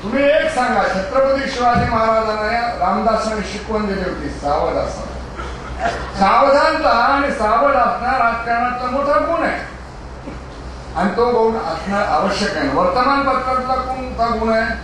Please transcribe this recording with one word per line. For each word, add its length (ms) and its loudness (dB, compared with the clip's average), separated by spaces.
तुम्ही 200 0
एक 320 4
सांगा, 280 2
छत्रपती 680 2
शिवाजी 380 2
महाराजांना 640 2
या 160 2
रामदासांनी 640 0
शिकवण 340 -4
दिली 240 -2
होती, 200 -6
सावध 480 0
असा. 300 -4
सावधानता 720 4
आणि 420 2
सावध 440 2
असणं 420 0
राजकारणातला 760 -2
मोठा 280 0
गुण 240 -2
आहे 160 -2
आणि 220 0
तो 140 4
गुण 260 2
असणं 480 -2
आवश्यक 520 0
आहे. 120 -2
वर्तमानपत्रातला 1040 0
कोणता 520 -4
गुण 160 0
आहे? 300 0